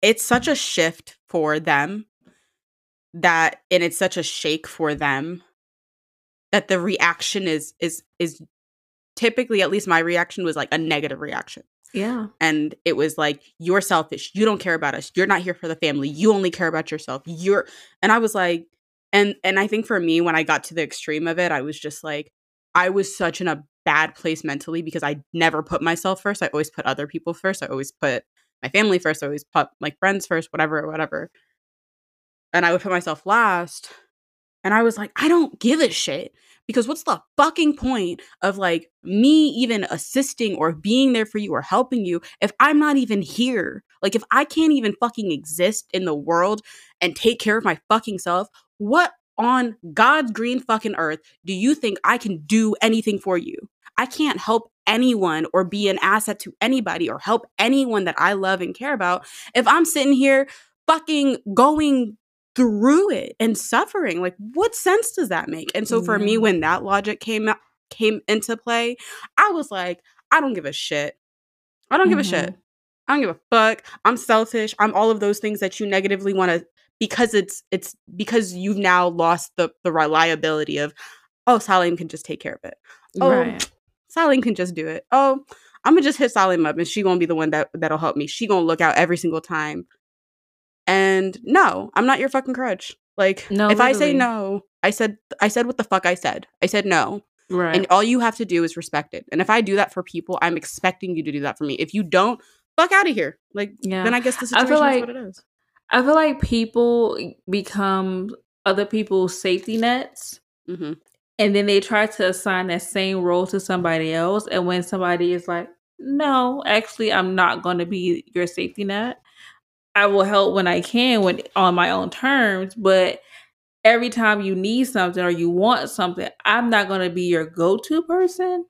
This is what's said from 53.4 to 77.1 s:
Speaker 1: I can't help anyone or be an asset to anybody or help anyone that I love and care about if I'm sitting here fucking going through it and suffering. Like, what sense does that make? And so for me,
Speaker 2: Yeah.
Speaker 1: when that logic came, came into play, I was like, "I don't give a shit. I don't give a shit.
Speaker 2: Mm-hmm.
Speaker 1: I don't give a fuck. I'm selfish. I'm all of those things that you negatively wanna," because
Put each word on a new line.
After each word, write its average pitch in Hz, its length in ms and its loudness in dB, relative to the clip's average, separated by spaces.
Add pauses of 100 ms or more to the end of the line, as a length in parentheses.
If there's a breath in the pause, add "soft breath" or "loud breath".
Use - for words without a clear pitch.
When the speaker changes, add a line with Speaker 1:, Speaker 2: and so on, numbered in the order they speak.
Speaker 1:
I - 80 0
can't 285 340 -4
help 226 300 -2 (180)
anyone 202 680 2
or 185 100 4
be 202 240 -2
an 185 140 0
asset 208 380 0
to - 200 -16
anybody 190 500 -2
or 135 100 -8
help 226 260 -2 (120)
anyone 233 480 2
that 165 120 -2
I 180 160 2
love 190 280 0
and 175 140 -8
care 277 180 -6
about 180 320 -2 (300 loud breath)
if 233 140 4
I'm 320 160 6
sitting 285 280 2
here 269 360 4 (360 loud breath)
fucking 302 520 2 (160)
going 269 640 4 (380)
through 254 560 4
it - 280 -6
and 226 160 2
suffering. 277 640 -2
Like, 180 200 -4
what 277 340 -2
sense 415 380 0
does 302 180 -2
that 170 180 -4
make? 160 280 -10
And 214 120 -4
so 226 140 0
for 208 160 0
me, 208 160 2
Speaker 2:
Yeah. 226 60 2
Speaker 1:
when 208 220 2
that 160 220 0
logic 202 360 -2
came, 214 340 -2 (380)
came 220 360 0
into 220 300 -2
play, 233 400 -4 (400 loud breath)
I 415 140 6
was 311 180 -4
like, 180 300 -6 (320 soft breath)
"I 302 100 4
don't 269 120 -2
give 170 120 -6
a 139 80 -6
shit. 147 420 -4 (760)
I 269 60 4
don't 370 120 6
give 330 80 4
a 285 60 0
shit. 180 240 -2
Speaker 2:
Mm-hmm. - 120 -14 (480)
Speaker 1:
I 262 60 2
don't 285 80 2
give 214 140 -2
a - 40 -20 (120)
fuck. 220 320 2 (220 loud breath)
I'm 240 120 4
selfish. 220 640 0
I'm 214 160 2
all 220 160 4
of 220 80 0
those 208 180 0
things 208 220 -4
that 190 200 -4
you 214 60 -4
negatively 196 480 0
wanna," 180 300 0 (360)
because 226 360 0